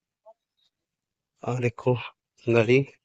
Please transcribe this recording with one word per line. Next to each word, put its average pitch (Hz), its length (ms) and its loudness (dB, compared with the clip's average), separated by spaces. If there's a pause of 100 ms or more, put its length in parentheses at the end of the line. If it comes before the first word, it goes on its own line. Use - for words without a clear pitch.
(1400)
ਆਹ 120 180 -6
ਦੇਖੋ 120 340 -2 (520)
ਗਲੀ 117 300 4 (280)